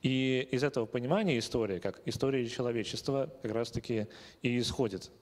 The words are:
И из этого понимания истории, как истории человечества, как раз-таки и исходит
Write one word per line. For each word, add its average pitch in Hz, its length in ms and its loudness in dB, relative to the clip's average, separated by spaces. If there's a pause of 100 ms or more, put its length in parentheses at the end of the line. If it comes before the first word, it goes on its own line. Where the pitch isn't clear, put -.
И 131 480 2
из 131 140 2
этого 135 220 2
понимания 139 520 2
истории, 107 400 0
как 95 280 -4
истории 135 400 0
человечества, 123 840 -2 (120)
как 110 100 -2
раз-таки 113 560 -2 (340)
и 123 160 2
исходит 98 520 0 (120)